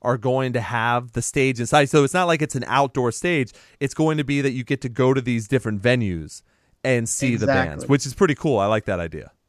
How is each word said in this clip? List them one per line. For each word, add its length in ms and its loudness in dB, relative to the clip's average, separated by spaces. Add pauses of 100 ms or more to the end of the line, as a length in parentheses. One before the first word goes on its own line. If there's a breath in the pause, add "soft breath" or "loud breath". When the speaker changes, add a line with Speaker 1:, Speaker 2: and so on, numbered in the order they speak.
Speaker 1:
are 160 0
going 360 0
to 80 -2
have 500 -2
the 100 -4
stage 380 0
inside? 260 4
So 180 6
it's 120 0
not 100 2
like 160 2
it's 140 -4
an 100 -2
outdoor 460 0
stage. 400 -2 (280 soft breath)
It's 140 -4
going 240 2
to 60 -2
be 180 -2
that 120 0
you 100 -6
get 180 -4
to 80 -6
go 240 2
to 80 2
these 260 -2
different 360 -2
venues 580 -2 (420)
and 240 0
see 280 -2
the 100 -2
bands, 280 0 (100)
Speaker 2:
Exactly. 80 -12
Speaker 1:
which 160 2
is 80 -12
pretty 200 2
cool. 220 -2
I 80 2
like 200 0
that 140 -2
idea. 320 -10 (180)